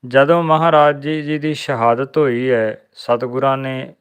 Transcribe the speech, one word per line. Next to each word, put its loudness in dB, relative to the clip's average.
ਜਦੋਂ 4
ਮਹਾਰਾਜ 2
ਜੀ, -4
ਜੀ -4
ਦੀ -4
ਸ਼ਹਾਦਤ -2
ਹੋਈ 0
ਹੈ, -2
ਸਤਿਗੁਰਾਂ -2
ਨੇ -10